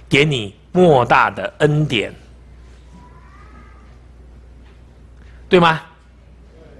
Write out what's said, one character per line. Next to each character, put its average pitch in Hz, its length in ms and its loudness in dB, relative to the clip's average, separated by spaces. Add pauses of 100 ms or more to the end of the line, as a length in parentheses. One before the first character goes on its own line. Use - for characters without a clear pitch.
给 143 160 2
你 120 280 -6 (200)
莫 165 320 2
大 120 260 2
的 98 280 -10
恩 151 280 0
典， 101 260 -6 (3250)
对 180 120 2
吗？ 160 200 0 (1000)